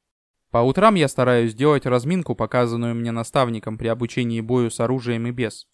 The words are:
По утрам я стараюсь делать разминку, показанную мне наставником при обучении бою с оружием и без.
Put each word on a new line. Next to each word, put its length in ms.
По 80
утрам 380
я 120
стараюсь 460
делать 320
разминку, 480
показанную 600
мне 160
наставником 680
при 100
обучении 540
бою 280
с 100
оружием 480
и 20
без. 440